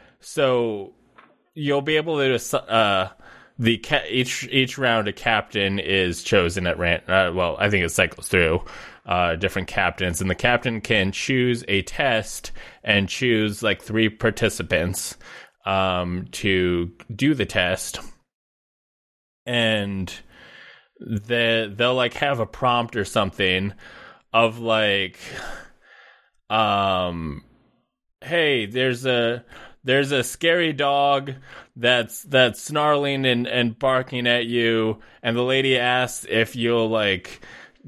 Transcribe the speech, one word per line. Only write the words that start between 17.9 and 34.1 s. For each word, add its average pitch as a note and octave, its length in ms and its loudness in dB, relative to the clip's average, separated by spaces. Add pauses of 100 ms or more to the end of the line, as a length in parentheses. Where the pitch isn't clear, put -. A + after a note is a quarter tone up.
And G#2+ 680 -2 (880)
the, A2+ 720 0
they'll, A#2+ 200 2
like, B2 200 0
have C#3 240 0
a A2 80 0
prompt A#2+ 500 0
or G#2 80 0
something G2 680 0 (600)
of, A2+ 260 2
like, G#2+ 600 0 (1300)
um, F#2 920 0 (800)
"Hey, D3 460 0
there's B2+ 400 -2
a, A#2+ 380 0 (400)
there's C3+ 280 2
a C#3 100 2
scary E3 520 0
dog C#3 580 2 (440)
that's, A#2+ 480 2
that's B2+ 360 4
snarling C#3+ 640 0
and, B2 220 2
and A#2+ 320 0
barking B2+ 480 0